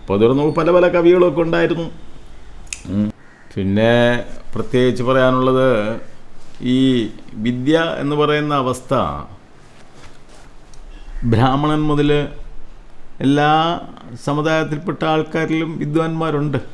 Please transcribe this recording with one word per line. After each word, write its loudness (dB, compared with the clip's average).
അപ്പോൾ -2
അതുപോലെ 6
നമുക്ക് 2
പല 4
പല 6
കവികളൊക്കെ 6
ഉണ്ടായിരുന്നു. 0
ഉം. 2
പിന്നെ 2
പ്രത്യേകിച്ച് 2
പറയാനുള്ളത്, 4
ഈ 2
വിദ്യ 0
എന്ന് -2
പറയുന്ന 0
അവസ്ഥ -4
ബ്രാഹ്മണൻ 2
മുതൽ 2
എല്ലാ 4
സമുദായത്തിൽപ്പെട്ട -2
ആൾക്കാരിലും -2
വിദ്വാൻമാരുണ്ട്. -2